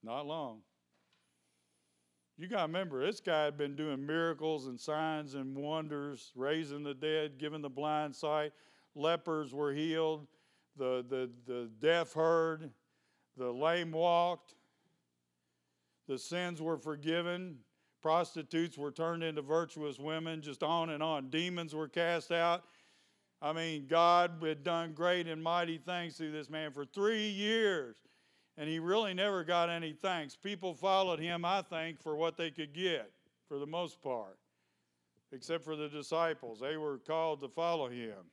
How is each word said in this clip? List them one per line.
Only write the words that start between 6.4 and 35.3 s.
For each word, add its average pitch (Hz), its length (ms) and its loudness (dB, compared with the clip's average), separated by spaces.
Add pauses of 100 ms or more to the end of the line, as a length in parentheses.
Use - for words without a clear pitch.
the 143 120 -4
dead, 151 440 -2
giving 151 240 -6
the 143 80 -6
blind 151 460 -2
sight, 151 360 0 (440)
lepers 156 580 0
were 143 180 0
healed, 156 540 0 (500)
the, 127 320 2
the, 131 220 -2 (160)
the 123 320 -4
deaf 165 360 4
heard, 160 580 2 (640)
the 123 140 -2
lame 165 420 2
walked, 170 600 2 (1500)
the 135 120 -2
sins 175 420 -4
were 160 160 0
forgiven, 165 800 -2 (460)
prostitutes 160 720 2
were 143 140 -4
turned 165 320 -2
into 156 180 -2
virtuous 151 580 0
women, 160 440 -4
just 147 200 -6
on 165 280 2
and 151 120 -2
on. 147 280 0
Demons 170 440 -2
were 156 140 -2
cast 170 420 2
out. 170 340 4 (760)
I 151 140 0
mean, 160 340 -2
God 170 440 8 (100)
had 156 200 0
done 165 300 -2
great 175 340 2
and 160 160 -6
mighty 170 360 0
things 170 380 -6
through 156 160 -6
this 151 180 -8
man 156 220 -6
for 139 120 -6
three 214 440 0
years, 202 680 2 (600)
and 151 100 -4
he 160 100 -2
really 190 360 2
never 190 300 0
got 170 260 4
any 165 240 -4
thanks. 160 420 -4
People 190 380 -6
followed 185 440 4
him, 170 240 -2
I 185 200 2
think, 165 400 -6
for 156 120 -2
what 160 220 0
they 165 140 -2
could 147 240 -8
get, 156 360 0 (380)
for 143 100 -4
the 143 80 -4
most 165 360 -6
part, 110 340 -4 (960)